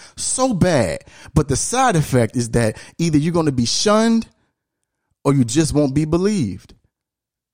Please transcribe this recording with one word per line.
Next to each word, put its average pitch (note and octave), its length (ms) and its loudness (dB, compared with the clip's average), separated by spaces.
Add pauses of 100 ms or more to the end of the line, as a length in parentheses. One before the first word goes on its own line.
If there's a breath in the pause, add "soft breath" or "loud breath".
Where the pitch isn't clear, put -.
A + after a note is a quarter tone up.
(160 loud breath)
so C4 360 -2
bad. C#3+ 520 0 (280 loud breath)
But D3+ 140 2
the C3+ 80 -2
side B3 400 0
effect B2+ 420 0
is A#2+ 140 -4
that A#2 260 0 (220 loud breath)
either E3 200 2
you're D#3+ 140 0
gonna D#3+ 200 0
be B2 140 -2
shunned A3 600 2 (960)
or C#3+ 100 2
you C#3 120 4
just B2+ 300 -2
won't C#3+ 200 0
be D3+ 120 0
believed. E3+ 680 -2 (800)